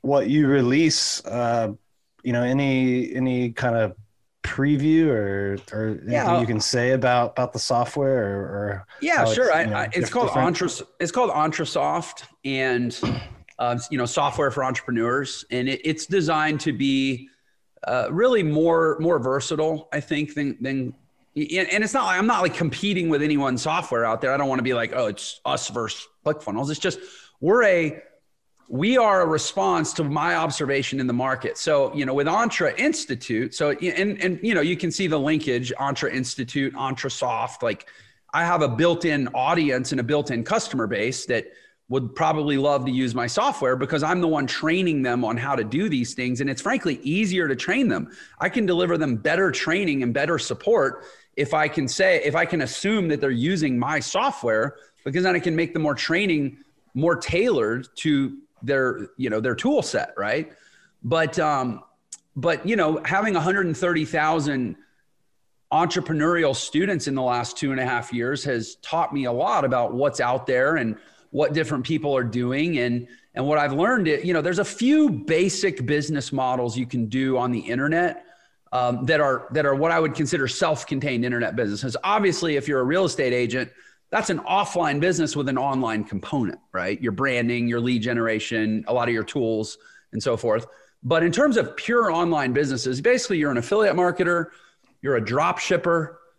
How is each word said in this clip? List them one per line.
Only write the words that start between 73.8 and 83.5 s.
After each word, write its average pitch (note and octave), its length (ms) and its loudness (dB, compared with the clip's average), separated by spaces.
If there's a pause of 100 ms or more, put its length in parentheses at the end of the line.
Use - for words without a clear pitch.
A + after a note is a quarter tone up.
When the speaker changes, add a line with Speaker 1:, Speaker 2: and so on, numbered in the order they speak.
Speaker 2:
it, D3+ 180 0
you F3+ 80 0
know, E3 80 2
there's F3+ 200 0
a G3 40 2
few C#4+ 460 4
basic D#3+ 760 0
business D3 480 -2
models B2+ 460 0
you B2 80 -2
can B2 200 -2
do C3 300 0
on B2 140 0
the A#2+ 80 -2
internet, D#3 640 -2 (480)
um, B2 340 0
that D#3 140 4
are, C3+ 300 0
that C#3+ 160 0
are C#3 80 4
what D#3 160 2
I E3 100 2
would D#3 140 0
consider C#3+ 340 0
self-contained C3 760 -2
internet A#2+ 300 -2
businesses. A2 480 -2
Obviously, F#3 540 0
if C#3 100 -2
you're C#3 140 2
a B2+ 40 2
real F3 200 2
estate C3+ 280 0
agent, B2 380 0 (440)